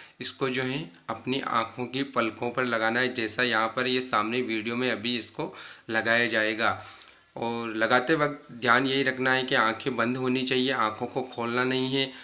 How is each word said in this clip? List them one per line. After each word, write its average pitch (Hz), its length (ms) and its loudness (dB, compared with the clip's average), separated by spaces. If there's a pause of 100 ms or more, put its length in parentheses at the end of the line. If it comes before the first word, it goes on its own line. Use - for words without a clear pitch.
(220)
इसको 131 280 -2
जो 127 140 -2
है 131 160 -2 (300)
अपनी 131 320 -2
आँखों 117 460 -2
की 131 180 -2
पलकों 117 460 -2
पर 127 140 0
लगाना 117 340 2
है, 127 140 2
जैसा 117 300 0
यहाँ 113 260 4
पर 127 180 -2
ये 127 140 2
सामने 117 420 0
वीडियो 113 320 -2
में 127 160 0
अभी 113 260 -2
इसको - 360 -8 (360)
लगाया 117 380 4
जाएगा। 107 540 0 (540)
और 117 380 -4
लगाते 123 420 4
वक्त 147 380 -2
ध्यान 120 340 4
यही 135 160 2
रखना 131 300 2
है 131 100 2
कि 131 140 0
आंखें 113 380 2
बंद 117 220 0
होनी 127 260 0
चाहिए, 127 280 2
आंखों 117 360 -2
को 131 180 -4
खोलना 120 380 -2
नहीं 131 320 0
है। 135 160 0 (120)